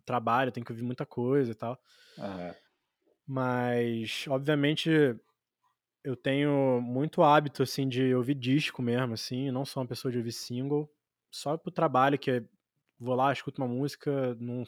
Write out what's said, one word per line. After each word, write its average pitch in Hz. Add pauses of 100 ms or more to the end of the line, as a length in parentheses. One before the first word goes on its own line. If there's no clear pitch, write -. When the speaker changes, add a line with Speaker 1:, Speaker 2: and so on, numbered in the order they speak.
Speaker 1:
trabalho, 120
tem 117
que -
ouvir 113
muita 123
coisa 123
e -
tal. 120 (360)
Speaker 2:
Aham. 90 (720)
Speaker 1:
Mas, 123
obviamente, 147 (1160)
eu 135
tenho 139
muito 131
hábito, 147
assim, 135
de 127
ouvir 127
disco 131
mesmo, 120
assim, 127
eu 127
não 131
sou 135
uma 120
pessoa 127
de 120
ouvir 113
single, 139 (400)
só 147
pro 170
trabalho, 139
que 139
é, 123 (540)
vou 123
lá, 135
escuto 135
uma 123
música, 135
não 120